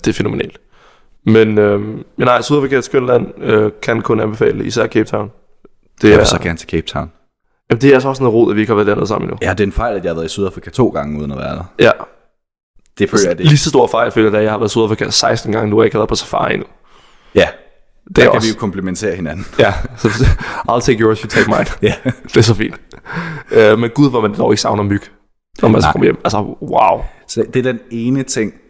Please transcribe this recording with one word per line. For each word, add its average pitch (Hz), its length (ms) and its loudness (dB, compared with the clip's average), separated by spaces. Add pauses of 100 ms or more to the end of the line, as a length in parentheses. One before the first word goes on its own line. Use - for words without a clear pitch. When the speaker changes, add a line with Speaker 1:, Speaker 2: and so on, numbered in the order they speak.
Speaker 1:
det 123 40 0
er 107 40 2
fænomenalt. - 460 -6 (680)
Men, 110 320 4
øhm, 104 240 2 (340)
men 123 100 0
nej, 120 160 2
Sydafrika 139 320 0
er 131 40 2
et 120 60 -2
skønt 127 220 0
land, 123 200 2 (160)
øh, 107 280 2 (120)
kan 117 200 -2
kun 113 180 0
anbefale, 107 440 -2
især 113 220 -2
Cape 110 220 -2
Town. 107 220 -6 (720)
Det 104 60 6
Speaker 2:
Jeg - 20 8
vil 101 100 8
Speaker 1:
er - 40 4
Speaker 2:
så - 160 0
gerne 85 180 -4
til - 100 -18
Cape 82 180 -4
Town. 76 240 -8 (600)
Speaker 1:
Jamen, 120 100 2
det 139 100 6
er 135 40 8
altså 131 140 2
også 135 140 -4
noget 120 120 2
rod, 113 160 4
at 104 60 -2
vi 107 40 2
ikke 107 100 -2
har 113 40 2
været 104 120 2
dernede 104 200 0
sammen 101 220 -4
endnu. - 140 -10
Speaker 2:
Ja, 92 80 -2
det 92 100 -4
er 104 40 2
en 98 80 -2
fejl, 113 240 -4
at 90 80 -8
jeg 87 60 -2
har 82 40 -4
været 82 120 -6
i - 20 -10
Sydafrika - 420 -6
to 117 180 2
gange 76 320 -6
uden 73 120 -8
at 67 60 -10
være - 180 -8
der. - 80 -12 (140)
Speaker 1:
Ja. 117 120 6 (1080)
Speaker 2:
Det 101 120 0
føler 208 180 2
jeg, 175 100 -4
det 92 80 -2
Speaker 1:
Lige 151 120 6
så 160 100 -2
stor 143 180 4
fejl, 117 240 0
føler 110 200 2
jeg, - 80 0
da 107 40 2
jeg 107 80 0
har 107 80 -2
været 110 100 -2
i - 40 -4
Sydafrika 110 380 0
seksten 117 420 -2
gange, 107 180 -2
du 104 80 0
har 113 60 4
ikke 110 120 0
været 110 120 0
på 113 60 -2
safari - 400 -4
endnu. - 120 -8 (680)
Speaker 2:
Ja. 90 140 4 (600)
Speaker 1:
Det - 80 -6
Speaker 2:
Der - 60 6
Speaker 1:
er 123 40 6
Speaker 2:
kan 120 100 4
Speaker 1:
også 113 120 0
Speaker 2:
vi 107 60 -2
jo - 60 -10
komplementere 92 560 -4
hinanden. 85 300 -8 (120)
Speaker 1:
Ja, 101 160 2 (220)
så, - 120 0
<laughs> - 600 0
"I'll 120 100 0
take 120 220 0
yours, 110 180 2
you 113 80 -10
take 107 220 0
mine." 78 160 0 (160)
Speaker 2:
<laughs> 104 60 2 (160)
Ja. 127 60 0 (140)
Speaker 1:
Det - 120 -6
er 117 40 6
så 110 140 4
fint. - 260 -6 (720)
Øh, 110 280 6
men 117 120 -2
gud, 143 200 2
hvor 123 100 0
man 104 180 -2
dog - 140 2
ikke 107 100 0
savner 107 200 -2
myg, 101 200 -2 (600)
når - 60 4
man - 140 4
så 160 40 2
Speaker 2:
Nej. - 60 2
Speaker 1:
kommer - 120 0
hjem. - 200 2
Altså, - 140 -2 (240)
wow. - 380 2 (280)
Speaker 2:
Så 113 160 -4 (100)
det 127 120 0
er 127 60 -2
den 113 80 -8 (100)
ene 120 320 -2
ting, 110 300 -4 (180)